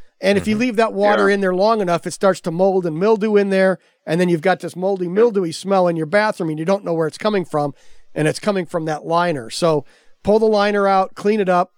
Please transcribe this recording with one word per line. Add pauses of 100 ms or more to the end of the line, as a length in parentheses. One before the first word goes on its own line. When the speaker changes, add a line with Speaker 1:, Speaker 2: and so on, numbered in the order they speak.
(200)
Speaker 1:
And
if
you
Speaker 2:
Mm-hmm.
Speaker 1:
leave
that
water
Speaker 3:
Yeah.
Speaker 1:
in
there
long
enough,
it
starts
to
mold
and
mildew
in
there. (260)
And
then
you've
got
this
moldy,
mildewy
smell
in
your
bathroom
and
you
don't
know
where
it's
coming
from. (380)
And
it's
coming
from
that
liner.
So (400)
pull
the
liner
out,
clean
it
up.